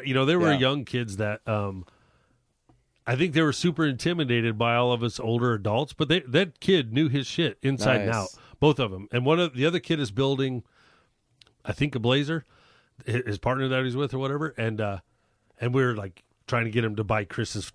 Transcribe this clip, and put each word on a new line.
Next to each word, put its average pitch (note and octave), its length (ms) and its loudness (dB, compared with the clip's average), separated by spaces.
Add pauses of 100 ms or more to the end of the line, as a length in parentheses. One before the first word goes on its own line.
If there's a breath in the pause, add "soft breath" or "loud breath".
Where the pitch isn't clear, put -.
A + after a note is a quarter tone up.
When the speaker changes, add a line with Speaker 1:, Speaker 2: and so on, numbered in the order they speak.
Speaker 1:
ve-, C3+ 80 -8
you C3 60 0
know, C3+ 100 4
they D#3 100 4
were E3+ 180 4
Speaker 2:
Yeah. C#3 60 2
Speaker 1:
young C3 260 2
kids A#2 320 -4
that, G#2 300 -4
um, G2+ 380 -2 (1200 soft breath)
I A#2+ 80 0
think D#3 180 0
they D#3 80 4
were D3+ 120 4
super E3 320 0
intimidated B2 720 0
by A#2 180 2
all B2 160 2
of A#2+ 120 0
us A#2 160 -4
older A#2 340 0
adults, G#2+ 400 -2
but D3+ 160 -2
they, E3+ 120 4
that D#3 380 0
kid C#3+ 340 2
knew D3 160 2
his C3+ 160 -2
shit D#3+ 380 -2
inside C3 380 2
and G2+ 100 -2
Speaker 2:
Nice. A#2 40 2
Speaker 1:
out, G2+ 120 -2 (320 loud breath)
both D3 200 4
of A2 140 -2
'em. F#2+ 180 -10
And B2 140 0
one D#3+ 140 4
of, E3 160 0
the B2+ 100 0
other E3+ 140 2
kid E3 200 -2
is B2 120 -2
building, C3 520 0 (1040 soft breath)
I - 80 -4
think, C#3+ 220 -2
a B2 40 -2
Blazer, C#3 460 0 (640 soft breath)
hi-, A#2 180 -2
his G#2 140 -4
partner C3 280 -2
that C3 160 0
he's B2 120 -4
with C#3 180 -4
or C3 60 -4
whatever, C#3+ 380 -4
and, A2+ 220 -2
uh, G2+ 200 -4 (600)
and B2 140 -2
we C3+ 100 4
were, B2 120 0
like, G2 280 -12 (220)
trying A#2 200 0
to A2+ 60 -6
get A#2 120 2
him A2 120 -2
to G#2+ 80 -2
buy G#2 220 0
Chris's - 480 -6